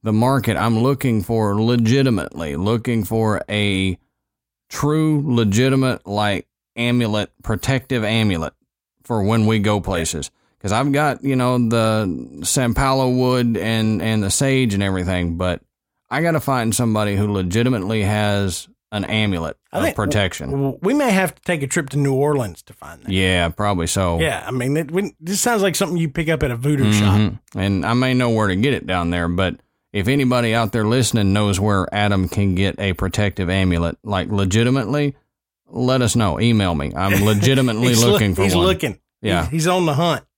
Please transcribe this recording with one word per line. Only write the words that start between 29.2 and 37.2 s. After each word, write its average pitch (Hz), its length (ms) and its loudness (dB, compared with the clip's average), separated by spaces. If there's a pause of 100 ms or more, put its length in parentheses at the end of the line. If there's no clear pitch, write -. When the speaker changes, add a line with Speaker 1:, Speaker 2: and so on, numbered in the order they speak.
Speaker 1:
but 87 280 0 (360)
if 101 140 -2
anybody 123 480 2
out 113 180 0
there 110 140 0
listening 110 460 2
knows 101 260 2
where 98 340 0
Adam 101 360 0
can 98 260 0
get 95 240 -2
a 98 140 -2
protective 95 580 -2
amulet, 90 540 0
like, 98 260 -4
legitimately, 117 840 0 (500)
let 127 360 0
us 113 120 2
know. 104 240 2
Email 104 380 2
me. 71 180 -4
I'm 98 300 2